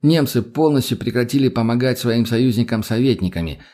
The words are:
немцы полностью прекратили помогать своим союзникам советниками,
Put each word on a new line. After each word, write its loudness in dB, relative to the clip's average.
немцы 2
полностью 0
прекратили 0
помогать 0
своим 0
союзникам 0
советниками, -2